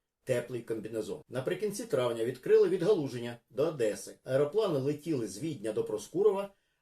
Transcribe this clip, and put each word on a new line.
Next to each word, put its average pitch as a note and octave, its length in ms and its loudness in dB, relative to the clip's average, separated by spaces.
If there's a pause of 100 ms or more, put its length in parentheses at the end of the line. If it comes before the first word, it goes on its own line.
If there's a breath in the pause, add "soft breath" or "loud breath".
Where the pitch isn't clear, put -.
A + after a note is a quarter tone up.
(240)
теплий B2 380 -2
комбінезон. A2 680 -6
Наприкінці F3+ 560 -4
травня A#2+ 400 0
відкрили F#3+ 440 4
відгалуження C3+ 680 0 (140)
до C3 160 2
Одеси. A2+ 480 -2 (100)
Аероплани D3 540 2
летіли C#3 500 -2
з G2+ 140 -10
Відня A2 300 -4
до A2 120 0
Проскурова, G3 680 0 (280 soft breath)